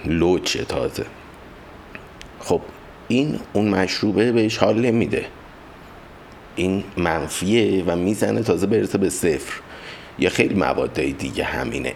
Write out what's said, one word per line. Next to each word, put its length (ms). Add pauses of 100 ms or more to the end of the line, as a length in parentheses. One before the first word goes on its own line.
لوچه 600
تازه. 400 (1400)
خب 200 (480)
این 300 (140)
اون 160
مشروبه 640
بهش 260
حال 220
نمیده، 440 (1300)
این 280 (120)
منفیه 880
و 100
می‌زنه 460
تازه 240
برسه 320
به 120
صفر. 500 (580)
یا 120
خیلی 240
موادهای 580
دیگه 320
همینه، 520